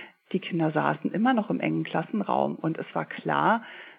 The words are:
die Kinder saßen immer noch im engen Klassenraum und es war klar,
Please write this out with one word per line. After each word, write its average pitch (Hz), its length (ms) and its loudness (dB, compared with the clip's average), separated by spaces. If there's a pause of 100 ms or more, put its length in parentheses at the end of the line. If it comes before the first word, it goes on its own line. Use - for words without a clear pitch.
(320)
die 185 80 2
Kinder 160 320 0
saßen 147 400 2
immer 240 220 2
noch 214 160 0
im - 100 0
engen 160 240 0
Klassenraum 175 720 0
und 160 220 -2
es - 160 -8
war 160 120 -2
klar, 165 580 2 (360)